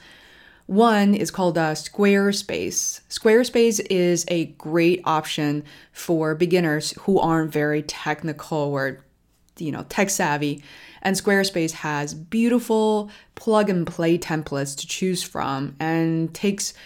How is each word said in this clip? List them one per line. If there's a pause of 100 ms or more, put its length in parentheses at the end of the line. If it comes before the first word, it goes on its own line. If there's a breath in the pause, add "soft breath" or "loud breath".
(680 loud breath)
One
is
called,
uh,
Squarespace.
Squarespace
is
a (140)
great
option (280 loud breath)
for
beginners
who
aren't
very
technical
or, (540)
you
know,
tech
savvy. (400 loud breath)
And
Squarespace
has
beautiful (240 loud breath)
plug
and
play
templates
to
choose
from
and
takes (100)